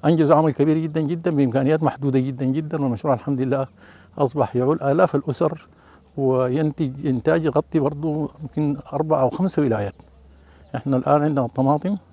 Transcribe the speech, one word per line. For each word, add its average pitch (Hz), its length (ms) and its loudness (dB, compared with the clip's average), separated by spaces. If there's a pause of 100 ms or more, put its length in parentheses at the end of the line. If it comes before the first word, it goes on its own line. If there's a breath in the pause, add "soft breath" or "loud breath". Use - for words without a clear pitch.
أنجزوا 156 320 6
عمل 156 160 4
كبير 156 260 2
جدًا 160 220 -4
جدًا 170 300 -2
بإمكانيات 147 520 2
محدودة 135 360 0
جدًا 131 260 -2
جدًا، 147 380 -2
والمشروع 127 320 0
الحمد 127 260 -4
لله 135 260 -2 (520 loud breath)
أصبح 135 380 0
يعول 135 260 0
آلاف 156 320 2
الأسر، 156 520 -2 (500 soft breath)
وينتج 135 920 0
إنتاج 156 380 0
يغطي - 340 0
برضه 151 520 -2 (120)
يمكن 147 340 -4 (160)
أربع 151 280 0
أو 127 100 2
خمس 180 280 -2
ولايات. 107 360 0 (840 soft breath)
إحنا 131 200 -2
الآن 143 260 2
عندنا 143 220 0
الطماطم 147 520 0 (160)